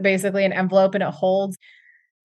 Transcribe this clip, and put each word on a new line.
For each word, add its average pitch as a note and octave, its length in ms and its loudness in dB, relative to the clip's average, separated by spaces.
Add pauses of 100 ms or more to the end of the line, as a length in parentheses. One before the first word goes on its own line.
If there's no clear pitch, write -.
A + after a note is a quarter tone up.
basically G3 420 0
an F#3+ 80 0
envelope F#3+ 420 2
and G3 100 -2
it - 60 -4
holds, F#3+ 480 -2 (680)